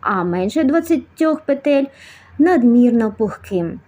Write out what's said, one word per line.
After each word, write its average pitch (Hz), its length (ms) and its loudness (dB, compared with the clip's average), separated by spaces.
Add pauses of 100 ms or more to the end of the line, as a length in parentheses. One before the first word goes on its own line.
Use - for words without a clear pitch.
а 190 240 -4
менше 185 400 -2
двадцятьох 311 760 -2
петель 277 440 -2 (540)
надмірно 240 800 4
пухким. 180 680 -6